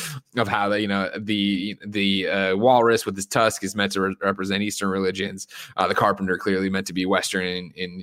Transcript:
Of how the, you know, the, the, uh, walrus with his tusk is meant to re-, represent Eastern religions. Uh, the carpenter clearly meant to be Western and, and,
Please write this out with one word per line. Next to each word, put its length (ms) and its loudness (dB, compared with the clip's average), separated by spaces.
Of 120 2
how 200 0
the, 120 0
you 80 0
know, 300 0
the, 580 0
the, 420 2
uh, 280 2
walrus 480 6
with 120 -4
his 100 -6
tusk 360 2
is 140 -6
meant 160 0
to 80 -2
re-, 220 -2
represent 400 -2
Eastern 280 -4
religions. 580 -2
Uh, 100 2
the 80 -2
carpenter 440 2
clearly 320 0
meant 160 -2
to 60 -8
be 120 -2
Western 400 0
and, 320 -6
and, 260 -10